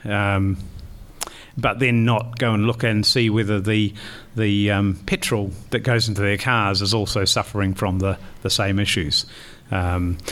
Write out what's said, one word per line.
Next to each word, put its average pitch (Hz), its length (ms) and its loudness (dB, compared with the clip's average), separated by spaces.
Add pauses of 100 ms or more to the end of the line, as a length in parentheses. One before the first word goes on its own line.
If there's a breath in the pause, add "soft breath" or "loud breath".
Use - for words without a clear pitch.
um, 98 540 2 (1000 loud breath)
but 117 220 0
then 120 260 4
not 117 340 0
go 120 140 2
and 107 140 4
look 120 160 0
and 107 240 2
see 117 240 4
whether 104 300 2
the, 107 340 2 (420 loud breath)
the, 101 340 2
um, 98 260 2 (100)
petrol 110 440 -2 (200)
that 120 100 -2
goes 117 280 2
into 98 120 -2
their 101 160 2
cars 107 460 0
is 101 100 0
also 104 320 0
suffering 98 480 0
from 95 280 -2
the, 98 180 0 (240 loud breath)
the 98 80 -2
same 98 280 0
issues. 87 480 0 (440 loud breath)
Um, 90 480 0 (140 loud breath)